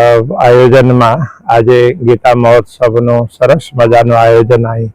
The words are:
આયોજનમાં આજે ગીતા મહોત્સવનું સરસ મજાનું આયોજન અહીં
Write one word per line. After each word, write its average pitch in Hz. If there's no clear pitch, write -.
આયોજનમાં 123
આજે 120
ગીતા 120
મહોત્સવનું 120
સરસ 135
મજાનું 117
આયોજન 117
અહીં 113